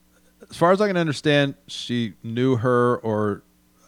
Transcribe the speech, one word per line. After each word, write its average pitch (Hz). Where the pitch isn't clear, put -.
as -
far 170
as 190
I 214
can 190
understand, 147
she 117
knew 123
her 123
or 107